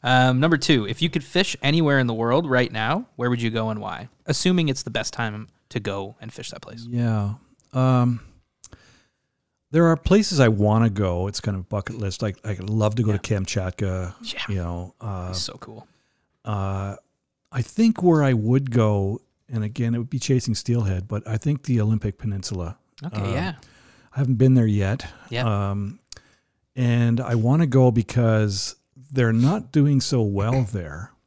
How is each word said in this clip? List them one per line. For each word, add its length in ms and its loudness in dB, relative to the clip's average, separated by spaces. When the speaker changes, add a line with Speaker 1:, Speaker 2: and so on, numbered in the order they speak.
Speaker 1:
Um, 380 4
number 180 4
two, 280 2
if 160 -8
you 80 0
could 140 -4
fish 380 -2
anywhere 360 2
in 80 2
the 80 -2
world 340 0
right 240 2
now, 340 -2
where 140 -2
would 100 0
you 100 0
go 200 -2
and 100 -6
why? 280 -10
Assuming 420 2
it's 140 -4
the 80 -8
best 220 -6
time 360 -6
to 100 -6
go 400 -8
and 120 -16
fish 180 -14
that 120 -16
place. 260 -18
Speaker 2:
Yeah. 460 -2
Um, 460 2
there 160 4
are 100 4
places 440 2
I 80 8
wanna 420 4
go. 380 0
It's 120 -8
kind 160 -4
of 120 -10
bucket 300 -6
list. 240 -6
Like, 220 -4
I'd 240 -6
love 280 0
to 60 0
go 100 2
Speaker 1:
Yeah. 60 0
Speaker 2:
to 160 -4
Kamchatka. 880 -4
Speaker 1:
Yeah. 260 -10
Speaker 2:
You 80 -4
know, 440 -8
uh, 300 -8
Speaker 1:
It's 100 -6
so 200 -8
cool. 260 -18
Speaker 2:
uh, 520 -4
I 100 -4
think 400 0
where 200 4
I 100 2
would 380 0
go, 500 0
and 160 -4
again, 300 -2
it 40 -2
would 120 -6
be 80 -4
chasing 360 0
steelhead, 540 -2
but 180 -6
I 100 -4
think 280 -2
the 160 0
Olympic 380 0
Peninsula. 600 -6
Speaker 1:
Okay, 160 -8
Speaker 2:
Um, 120 -2
Speaker 1:
yeah. 220 -2
Speaker 2:
I 40 -2
haven't 180 2
been 180 6
there 120 6
yet. 400 0
Speaker 1:
Yeah. 420 -2
Speaker 2:
Um, 300 -6
and 460 2
I 140 -2
wanna 320 4
go 240 6
because 840 0
they're 200 2
not 400 2
doing 280 4
so 220 0
well 400 0
Speaker 1:
<clears throat> 100 -4
Speaker 2:
there. 400 -8